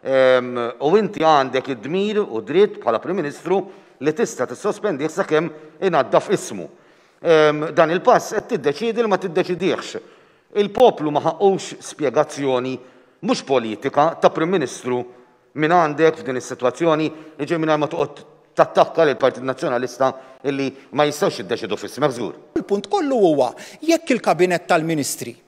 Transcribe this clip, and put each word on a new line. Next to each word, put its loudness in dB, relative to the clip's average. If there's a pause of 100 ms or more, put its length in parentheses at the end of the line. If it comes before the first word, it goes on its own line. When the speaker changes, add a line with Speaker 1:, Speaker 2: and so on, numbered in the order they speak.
Speaker 1:
Em, 4 (240)
u 2
inti 0
għandek 2
id-dmir -2
u -4
dritt 2
bħala 0
Prim -4
Ministru -2 (340)
li 0
tista' -2
tissospendi -4
sakemm 0 (320)
ingħadda 2
f'ismu. -4 (520)
Em, 4
dan 4
il-pass 2
qed -6
tiddeċiedi -2
li 0
ma 2
tiddeċidihx. -4 (440)
Il-poplu 2
ma 0
ħaqqux 0
spjegazzjoni -2 (500)
mhux 0
politika 0
ta' 6
Prim -2
Ministru -4 (560)
minn 0
għandek 2
f'din -6
is-sitwazzjoni, 0 (300)
jiġi -2
mingħajr 0
ma -2
toqgħod -4 (340)
tattakka 4
lill-Partit 0
Nazzjonalista -2 (360)
illi -2 (260)
ma 4
jistgħux -2
jiddeċidu -4
f'ismek -4
żgur. -6 (220)
Speaker 2:
Il-punt -4
kollu 0
huwa 4 (320)
jekk 0
il-Kabinet 0
tal-Ministri -2 (140)